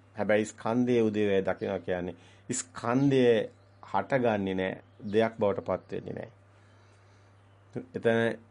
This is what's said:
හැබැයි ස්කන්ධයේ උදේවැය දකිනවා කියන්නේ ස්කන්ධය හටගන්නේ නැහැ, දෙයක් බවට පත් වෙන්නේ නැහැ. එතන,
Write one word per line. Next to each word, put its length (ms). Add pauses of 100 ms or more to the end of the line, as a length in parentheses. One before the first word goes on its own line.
(100)
හැබැයි 360
ස්කන්ධයේ 560
උදේවැය 400
දකිනවා 380
කියන්නේ 340 (340)
ස්කන්ධය 760 (580)
හටගන්නේ 720
නැහැ, 240 (280)
දෙයක් 300
බවට 280
පත් 280
වෙන්නේ 220
නැහැ. 260 (1300)
එතන, 680 (120)